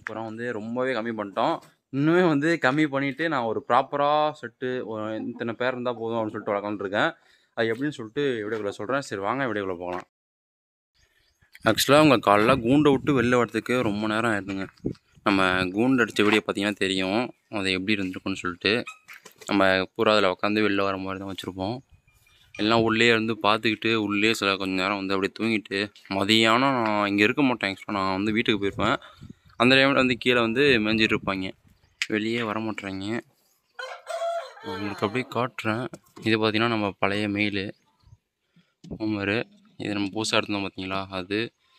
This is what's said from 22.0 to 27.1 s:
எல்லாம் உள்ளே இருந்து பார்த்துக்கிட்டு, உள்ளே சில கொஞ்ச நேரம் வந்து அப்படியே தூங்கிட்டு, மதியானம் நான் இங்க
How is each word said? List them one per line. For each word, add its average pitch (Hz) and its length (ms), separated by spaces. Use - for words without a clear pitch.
எல்லாம் 113 280
உள்ளே 110 240
இருந்து 113 340
பார்த்துக்கிட்டு, 110 560
உள்ளே 101 360
சில 104 220
கொஞ்ச 95 200
நேரம் 95 240
வந்து 95 160
அப்படியே 95 180
தூங்கிட்டு, 107 440
மதியானம் 110 680
நான் 107 320
இங்க 101 160